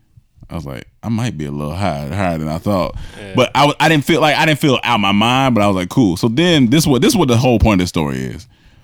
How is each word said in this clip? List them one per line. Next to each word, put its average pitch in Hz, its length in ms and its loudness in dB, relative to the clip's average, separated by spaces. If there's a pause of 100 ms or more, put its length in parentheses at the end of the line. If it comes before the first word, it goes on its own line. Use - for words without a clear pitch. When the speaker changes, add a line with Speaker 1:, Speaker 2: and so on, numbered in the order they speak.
(480)
Speaker 1:
I - 60 -14
was 82 100 -10
like, 67 220 -14 (160)
"I 104 80 -8
might 110 260 -4
be 76 80 -6
a 71 80 -6
little 73 220 -6
high, 80 320 -4
higher 87 320 -4
than 78 100 -6
I 78 80 -4
thought," 90 400 -4 (220)
Speaker 2:
Yeah. 101 180 -12
Speaker 1:
but 123 180 0
I, 143 160 4 (100)
I 151 100 2
didn't 151 160 0
feel 151 160 2
like, 151 140 2
I 151 100 0
didn't 151 140 0
feel 135 220 2
out 117 180 0
my 98 120 2
mind, 123 420 2
but 104 80 2
I 104 40 2
was 98 100 2
like, 90 140 -4
"Cool." 98 260 2
So 120 120 0
then 143 420 2
this 156 160 2
what, 139 160 2
this 254 120 4
what 165 140 2
the 117 80 4
whole 120 220 4
point 98 240 2
of - 20 -2
the 87 40 -2
story 73 280 -4
is. 64 320 -10 (360)